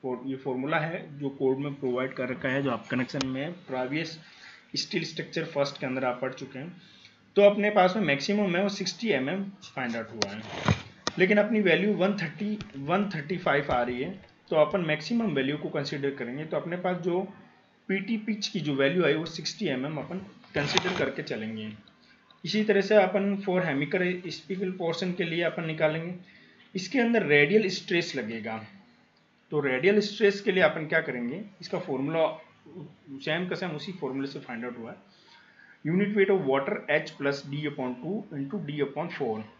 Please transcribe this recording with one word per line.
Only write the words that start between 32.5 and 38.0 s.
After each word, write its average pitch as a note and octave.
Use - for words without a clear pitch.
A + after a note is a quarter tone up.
same E3
का F3
सेम F3+
उसी D3+
formula C3+
से C#3+
find A#2+
out A#2
हुआ A2+
है। G2
Unit G3
weight G3
of F3
water C#3
H D#3
plus C#3
D C#3+
upon C3